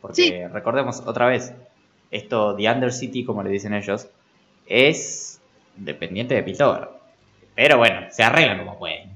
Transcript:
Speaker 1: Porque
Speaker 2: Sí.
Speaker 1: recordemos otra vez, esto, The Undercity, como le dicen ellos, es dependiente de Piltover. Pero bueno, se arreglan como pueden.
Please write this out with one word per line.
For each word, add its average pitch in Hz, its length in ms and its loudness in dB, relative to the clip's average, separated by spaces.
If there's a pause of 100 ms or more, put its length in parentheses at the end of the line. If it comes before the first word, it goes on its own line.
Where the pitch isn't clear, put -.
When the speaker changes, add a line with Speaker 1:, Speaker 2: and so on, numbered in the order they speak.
Speaker 1:
Porque - 160 -14
Speaker 2:
Sí. 339 160 4 (200)
Speaker 1:
recordemos 123 540 -2
otra 117 200 2
vez, 123 260 0 (580)
esto, 104 460 -2
The 104 160 0
Undercity, 123 520 -4
como 104 200 -6
le 98 60 -4
dicen 101 240 -4
ellos, 98 340 -4 (580)
es - 760 2 (360)
dependiente 95 580 -6
de 101 80 2
Piltover. 95 460 0 (680)
Pero 139 240 6
bueno, 117 320 2
se - 120 0
arreglan 120 360 4
como 95 200 -12
pueden. 85 380 -12